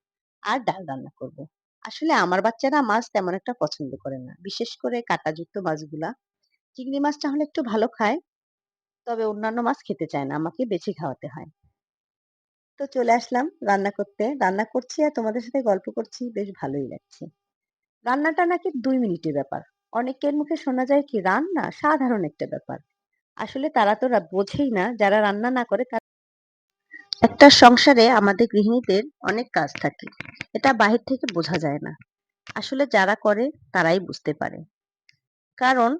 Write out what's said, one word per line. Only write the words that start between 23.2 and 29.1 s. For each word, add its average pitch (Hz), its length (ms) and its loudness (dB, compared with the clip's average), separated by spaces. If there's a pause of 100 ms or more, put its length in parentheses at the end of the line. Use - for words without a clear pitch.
আসলে 262 320 -6
তারা 220 240 2
তো 233 140 -2
রা-, 208 220 2
বোঝেই 202 400 -2
না, 190 140 0 (120)
যারা 202 240 4
রান্না 208 300 0
না 254 140 -2
করে 226 200 -2
তারা। 226 220 -6 (1160)
একটা - 280 8
সংসারে 240 600 8
আমাদের 208 360 4
গৃহিণীদের 214 560 2 (180)